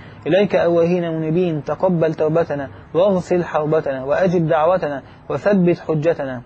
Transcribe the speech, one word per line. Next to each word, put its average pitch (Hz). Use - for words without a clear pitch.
إليك 185
أواهين 170
منيبين. 160
تقبل 165
توبتنا، 156
واغسل 180
حوبتنا، 151
وأجب 165
دعوتنا، 156
وثبت 175
حجتنا، 151